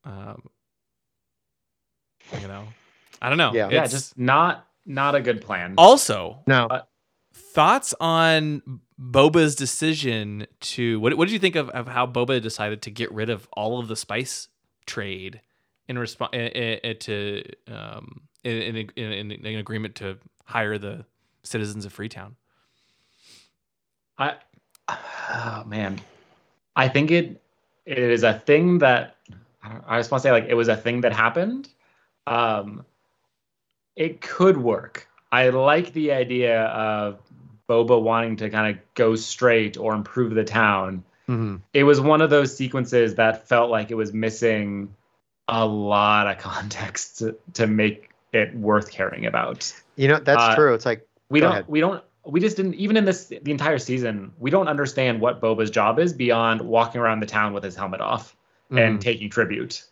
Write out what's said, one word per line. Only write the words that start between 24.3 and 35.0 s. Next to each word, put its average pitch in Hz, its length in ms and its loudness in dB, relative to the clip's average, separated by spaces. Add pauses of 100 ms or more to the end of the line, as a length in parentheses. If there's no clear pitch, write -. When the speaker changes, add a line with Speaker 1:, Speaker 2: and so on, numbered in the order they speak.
Speaker 3:
oh - 760 -10
man, 101 340 -8 (760)
I 135 120 2
think 147 220 2
it, 170 300 0 (460)
it 139 120 -6
is 120 260 2
a 110 100 4
thing 165 440 4
that, 131 380 2 (680)
I 117 120 -2
just 117 120 -4
wanna 127 120 0
say, 135 100 6
like, 117 160 4
it 123 60 2
was 117 140 2
a 110 80 2
thing 120 260 -4
that 117 100 2
happened. 180 560 -2 (580)
Um, 110 580 -2 (1120)
it 160 240 -4
could 185 360 4
work. 117 520 -4 (240)